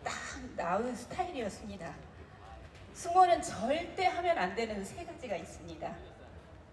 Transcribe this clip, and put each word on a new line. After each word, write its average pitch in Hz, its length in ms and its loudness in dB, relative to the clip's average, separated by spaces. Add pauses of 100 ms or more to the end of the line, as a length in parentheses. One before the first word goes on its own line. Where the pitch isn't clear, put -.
딱 226 100 -4 (420)
나은 208 400 0
스타일이었습니다. 220 1000 -6 (1000)
승무원은 349 480 8
절대 320 640 0
하면 359 320 4
안 190 180 2
되는 220 280 -2
세 339 220 -10
가지가 254 300 -6
있습니다. - 580 -8 (800)